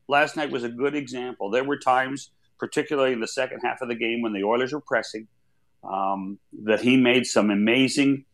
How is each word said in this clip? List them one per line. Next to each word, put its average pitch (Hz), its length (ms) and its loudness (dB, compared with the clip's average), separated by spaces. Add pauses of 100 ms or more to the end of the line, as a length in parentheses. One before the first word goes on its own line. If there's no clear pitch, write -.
Last 143 300 2
night 151 140 -4
was 127 140 -4
a 120 40 -4
good 131 260 -2
example. 127 560 -6
There 127 140 0
were 139 140 -2
times, 131 520 0 (280)
particularly 135 560 0
in 113 60 -4
the - 80 -4
second 131 320 -6
half 120 200 -4
of 127 80 -6
the 120 60 -4
game 117 260 -2
when 110 140 -4
the 98 100 -2
Oilers 123 300 0
were 147 60 -8
pressing, 110 480 -6 (540)
um, 98 560 -4 (260)
that 107 160 4
he 123 180 6
made 123 260 6
some 107 260 2
amazing 131 840 2